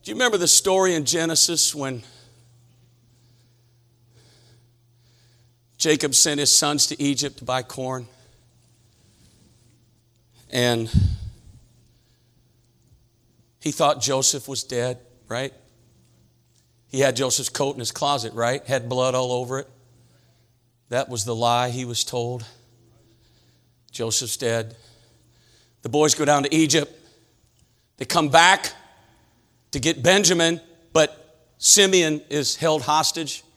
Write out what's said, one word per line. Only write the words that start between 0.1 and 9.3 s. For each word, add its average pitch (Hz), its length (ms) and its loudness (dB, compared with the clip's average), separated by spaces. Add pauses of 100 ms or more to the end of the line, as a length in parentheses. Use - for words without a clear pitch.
you 214 40 -8
remember 233 240 2
the 170 100 2
story 190 460 4
in 151 100 -2
Genesis 165 680 0
when 135 280 -6 (3750)
Jacob 151 360 0
sent 147 260 2
his 135 140 2
sons 147 320 2
to - 160 -6
Egypt 143 360 -4
to 123 60 -18
buy 127 180 -4
corn? 127 440 -8 (2500)